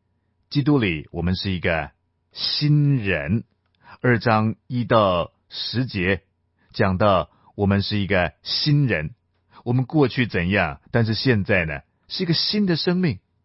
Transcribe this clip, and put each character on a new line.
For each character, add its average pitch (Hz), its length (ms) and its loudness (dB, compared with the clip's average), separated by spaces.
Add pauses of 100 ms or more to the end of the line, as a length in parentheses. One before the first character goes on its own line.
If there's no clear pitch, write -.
(520)
基 147 100 0
督 143 160 4
里， 87 340 0
我 82 120 -6
们 90 120 0
是 98 140 -6
一 92 100 -4
个 80 320 -2 (420)
新 147 640 0
人。 92 480 -2 (560)
二 120 180 2
章 110 360 0 (120)
一 123 160 -4
到 95 480 2 (180)
十 - 360 -6
节 95 380 -2 (500)
讲 95 240 0
到 95 320 2 (260)
我 101 100 0
们 98 160 4
是 107 160 -4
一 98 100 -2
个 90 260 0 (100)
新 147 440 0
人， 78 280 -4 (480)
我 120 100 -2
们 127 120 0
过 147 220 2
去 123 200 -2
怎 87 220 -2
样， 90 320 0 (100)
但 117 140 2
是 110 80 -2
现 110 300 0
在 92 220 2
呢， 73 160 -8 (260)
是 - 160 -6
一 - 20 -4
个 170 80 0
新 208 320 -2
的 180 100 0
生 175 220 -2
命。 165 220 0 (260)